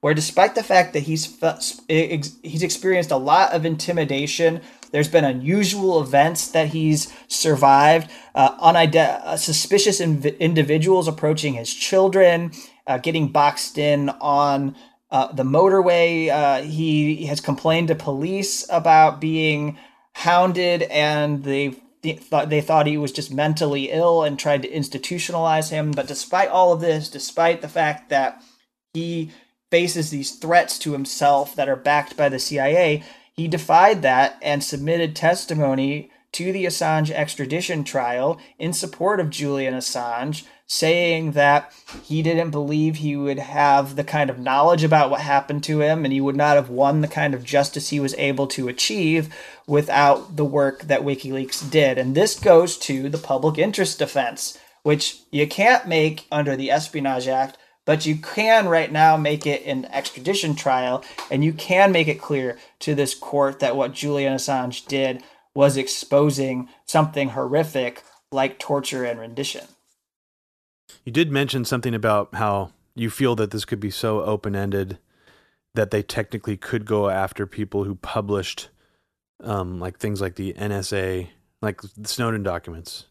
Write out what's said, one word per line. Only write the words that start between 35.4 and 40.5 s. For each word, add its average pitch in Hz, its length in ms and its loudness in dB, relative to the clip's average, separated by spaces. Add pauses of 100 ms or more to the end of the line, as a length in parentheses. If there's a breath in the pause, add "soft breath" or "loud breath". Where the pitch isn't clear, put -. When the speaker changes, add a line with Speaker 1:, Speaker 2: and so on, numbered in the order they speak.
Speaker 1:
to 180 200 -6
the 190 140 -2
Assange 156 440 0
extradition 151 720 -4
trial 131 560 -2 (200 loud breath)
in 165 160 -4
support 190 440 -2
of 160 120 -2
Julian 139 420 -4
Assange, 127 720 -6 (220 soft breath)